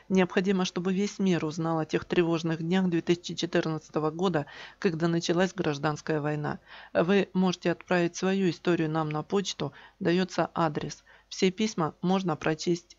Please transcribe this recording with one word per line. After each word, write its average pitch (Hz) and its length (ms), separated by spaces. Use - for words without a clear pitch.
Необходимо, 185 560
чтобы 185 280
весь 202 280
мир 180 240
узнал 160 340
о 156 80
тех - 180
тревожных 165 540
днях 180 320
две 170 100
тысячи 175 360
четырнадцатого 160 760
года, 160 360
когда 165 260
началась 170 480
гражданская 151 680
война. 147 380
Вы 190 400
можете 185 380
отправить 175 460
свою 190 340
историю 165 400
нам 156 180
на 151 140
почту, 185 500
даётся 180 520
адрес. 160 520
Все 190 240
письма 214 500
можно 185 320
прочесть 160 640